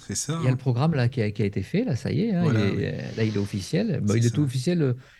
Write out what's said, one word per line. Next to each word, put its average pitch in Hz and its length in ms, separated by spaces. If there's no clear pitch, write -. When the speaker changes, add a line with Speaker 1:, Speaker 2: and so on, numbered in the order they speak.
Speaker 1:
c'est 101 100
ça, 160 260
Speaker 2:
Il - 20
y 127 40
a - 20
le 127 60
Speaker 1:
hein. - 20
Speaker 2:
programme 135 360
là 123 140
qui 117 140
a, 104 100
qui 110 100
a 104 40
été 98 160
fait, 208 240
là, 143 100
ça 95 160
y 131 100
est, 220 120
hein, 175 100
Speaker 1:
Voilà, 110 220
Speaker 2:
il - 0
est, 92 100
Speaker 1:
oui. 90 100
Speaker 2:
euh, - 300
là, 113 80
il 107 120
est - 20
officiel. 113 640
Bon, 104 120
Speaker 1:
C'est 120 60
Speaker 2:
il 117 60
était 117 100
Speaker 1:
ça. 147 60
Speaker 2:
officiel, 143 400
euh, 127 120